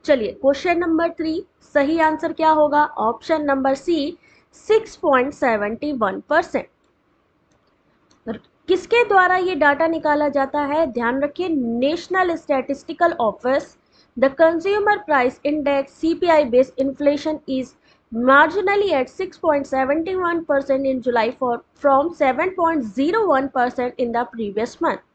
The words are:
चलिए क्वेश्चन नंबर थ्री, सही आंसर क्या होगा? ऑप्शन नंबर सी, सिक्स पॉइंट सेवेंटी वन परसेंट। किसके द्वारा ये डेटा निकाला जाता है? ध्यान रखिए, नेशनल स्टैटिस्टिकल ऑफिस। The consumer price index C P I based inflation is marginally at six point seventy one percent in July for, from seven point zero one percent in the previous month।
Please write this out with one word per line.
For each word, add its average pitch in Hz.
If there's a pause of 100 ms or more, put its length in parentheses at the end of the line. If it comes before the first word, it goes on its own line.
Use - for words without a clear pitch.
चलिए 247
क्वेश्चन 285
नंबर 330
थ्री, 320 (280)
सही 294
आंसर 311
क्या 320
होगा? 294
ऑप्शन 262
नंबर 269
सी, 311 (340)
सिक्स -
पॉइंट 277
सेवेंटी 226
वन 202
परसेंट। 302 (2000)
किसके 440
द्वारा 370
ये 370
डेटा 285
निकाला 294
जाता 277
है? 294
ध्यान 240
रखिए, 294
नेशनल 320
स्टैटिस्टिकल 294
ऑफिस। 247 (400)
The 269
consumer 392 (120)
price 262
index 285
C 320
P 339
I 311
based 254
inflation 285 (120)
is 262 (440)
marginally 330
at 262
six 381
point 285
seventy 302
one 339
percent 277
in 262
July 233
for, 247 (280)
from 285
seven 302
point 330 (140)
zero 359
one 269
percent 247
in 233
the 233 (100)
previous 220
month। 277 (140)